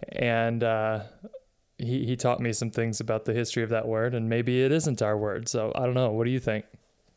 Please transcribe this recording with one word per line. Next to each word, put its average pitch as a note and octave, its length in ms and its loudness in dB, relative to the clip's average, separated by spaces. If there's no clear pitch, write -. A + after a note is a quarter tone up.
and, A#2 500 0
uh, A2 360 0
he, B2 280 -2
he A#2+ 100 0
taught B2 240 2
me A#2 140 0
some A2+ 180 -2
things A2+ 300 -2
about A2 240 -2
the A2+ 80 0
history A#2+ 280 0
of A2+ 100 0
that A2+ 160 0
word, A2+ 280 0
and A2+ 140 -2
maybe A#2+ 340 2
it C3+ 80 4
isn't D3+ 300 2
our G#2+ 160 2
word. G#2 320 -4
So A2 260 0
I - 100 -2
don't B2 80 2
know. B2+ 180 2
What A2 120 2
do A#2+ 80 2
you C3 80 0
think? G#2+ 240 -2